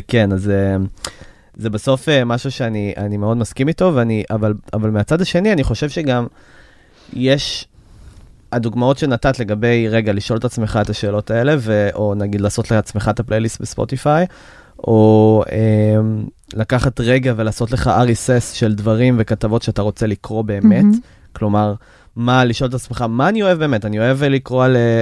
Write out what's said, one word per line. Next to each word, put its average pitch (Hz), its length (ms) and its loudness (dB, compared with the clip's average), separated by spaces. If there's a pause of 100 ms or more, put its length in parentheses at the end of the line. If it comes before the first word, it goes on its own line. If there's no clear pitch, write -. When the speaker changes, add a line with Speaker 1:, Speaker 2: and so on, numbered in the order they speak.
Speaker 1:
כן, 107 240 2
אז, 95 180 -2
אה, 98 260 2 (800)
זה 110 120 -6
בסוף, 131 400 -2
אה, 135 160 2
משהו 120 260 -2
שאני, 107 460 -4
אני 104 200 -4
מאוד 107 200 0
מסכים 131 300 -2
איתו, 180 280 2
ואני, 113 340 0
אבל, 107 240 0 (200)
אבל 107 160 0
מהצד 107 320 0
השני, 190 320 0
אני 170 100 0
חושב 131 260 -2
שגם 131 380 -2 (840)
יש 131 540 -2 (840)
הדוגמאות 120 460 0
שנתת 131 420 0
לגבי, 113 500 0
רגע, 107 240 0
לשאול 110 260 -4
את 120 60 -4
עצמך 113 360 -2
את 101 80 -2
השאלות 104 420 -4
האלה, 127 280 0
ו-, 107 340 0
או 104 220 -2
נגיד 101 260 -4
לעשות 101 300 -2
לעצמך 107 380 -2
את 110 100 0
הפלייליסט 110 420 -4
בספוטיפיי, 131 640 -2 (540)
או, 110 720 6
אמ, 107 720 2 (300)
לקחת 113 480 0
רגע 123 360 2
ולעשות 110 340 -2
לך 123 160 -2
אר 117 240 4
אס - 180 -2
אס 123 240 0
של 110 220 0
דברים 113 440 2
וכתבות 110 420 -2
שאתה 107 200 -4
רוצה 107 260 -2
לקרוא 107 340 -6
באמת. 104 220 -4 (200)
Speaker 2:
מהמם. 208 80 6 (420)
Speaker 1:
כלומר, 104 400 0 (420)
מה, 123 300 2
לשאול 123 240 -2
את 127 40 -8
עצמך, 120 360 -8
"מה 127 200 0
אני 214 140 0
אוהב 180 160 2
באמת?" 131 260 -2
אני 107 140 -2
אוהב 135 240 0
לקרוא 131 420 0
על, 131 100 4
אה, 120 60 4 (200)